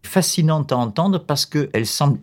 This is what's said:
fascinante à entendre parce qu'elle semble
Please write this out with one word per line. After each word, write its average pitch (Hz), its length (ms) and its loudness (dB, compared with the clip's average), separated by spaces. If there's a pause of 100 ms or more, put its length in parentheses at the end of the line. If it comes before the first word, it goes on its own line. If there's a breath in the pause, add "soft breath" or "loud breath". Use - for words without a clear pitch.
fascinante 156 680 0
à 127 60 2
entendre 160 420 0
parce - 260 -2
qu'elle 113 400 -2
semble 143 380 2